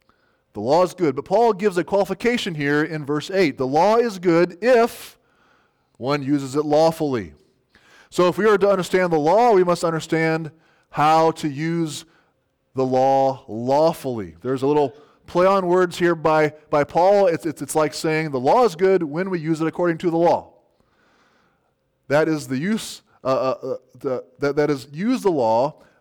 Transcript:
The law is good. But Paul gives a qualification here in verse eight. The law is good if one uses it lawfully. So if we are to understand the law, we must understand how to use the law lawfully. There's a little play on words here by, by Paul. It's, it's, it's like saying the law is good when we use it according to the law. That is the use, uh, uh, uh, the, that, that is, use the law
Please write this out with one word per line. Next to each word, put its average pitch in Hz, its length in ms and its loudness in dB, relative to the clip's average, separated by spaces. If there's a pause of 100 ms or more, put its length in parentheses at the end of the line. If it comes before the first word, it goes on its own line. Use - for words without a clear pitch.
(520)
The 107 80 -12
law 143 240 2
is 175 100 -4
good. 143 220 -2
But 139 80 -8
Paul 220 300 2
gives 185 220 -2
a - 60 2
qualification 196 720 -2
here 147 300 0
in 156 200 -8
verse 147 280 -6
eight. 165 260 0
The 131 80 -2
law 170 300 2
is 233 240 -2
good 175 420 2
if 233 560 2 (800)
one 139 260 -4
uses 135 320 -2
it 151 100 -2
lawfully. 147 720 0 (720)
So 180 200 0
if 165 100 -2
we 202 80 0
are 214 100 4
to 196 140 2
understand 185 420 0
the 160 60 2
law, 196 340 4
we 185 120 4
must 175 180 0
understand 160 720 -2 (380)
how 160 420 4
to - 160 -6
use 160 560 -4 (680)
the 131 120 -2
law 131 600 2
lawfully. 123 920 -2
There's 127 220 -4
a 135 60 2
little 147 260 0 (320)
play 175 200 0
on 190 200 2
words 180 320 0
here 175 160 2
by, 156 400 0 (160)
by 147 140 2
Paul. 190 420 4
It's, 165 180 0
it's, 156 160 -6
it's 139 140 -8
like 156 180 0
saying 160 380 -2
the 135 80 -4
law 160 260 2
is 180 120 0
good 190 260 2
when 165 280 -6
we 180 100 -4
use 156 200 -2
it 160 60 0
according 165 320 -2
to 175 120 -4
the 160 60 0
law. 156 360 0 (1600)
That 151 200 2
is 151 180 -4
the 131 100 -6
use, 196 460 -6 (220)
uh, - 20 -8
uh, 127 400 -2
uh, 127 100 -6 (220)
the, 127 260 -6 (140)
that, 143 160 -2
that 147 160 0
is, 131 220 -6
use 202 300 -4
the 190 100 2
law 123 500 0 (180)